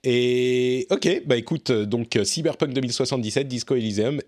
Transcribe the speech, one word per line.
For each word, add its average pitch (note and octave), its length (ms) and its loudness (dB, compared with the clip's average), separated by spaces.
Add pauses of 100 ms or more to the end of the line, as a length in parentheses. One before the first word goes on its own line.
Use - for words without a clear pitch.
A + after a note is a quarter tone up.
Et, B2 840 2
ok, - 360 0
bah C3 100 4
écoute, C3+ 340 -4
euh, G#2+ 160 2
donc, A#2 280 -2
euh, G#2+ 80 4
Cyberpunk D3+ 500 -2
deux C3+ 80 0
mille B2 120 -2
soixante-dix-sept, C3 560 -2
Disco B2 260 -4
Elysium A2+ 540 0